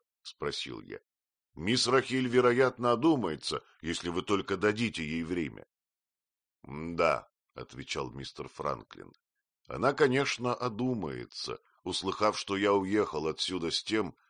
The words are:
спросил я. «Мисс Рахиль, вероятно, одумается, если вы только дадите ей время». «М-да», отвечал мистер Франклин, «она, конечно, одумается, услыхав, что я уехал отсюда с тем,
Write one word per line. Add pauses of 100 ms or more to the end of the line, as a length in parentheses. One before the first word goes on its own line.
(280)
спросил
я. (560)
«Мисс
Рахиль,
вероятно,
одумается, (180)
если
вы
только
дадите
ей
время». (960)
«М-да», (280)
отвечал
мистер
Франклин, (560)
«она,
конечно,
одумается, (240)
услыхав,
что
я
уехал
отсюда
с
тем, (140)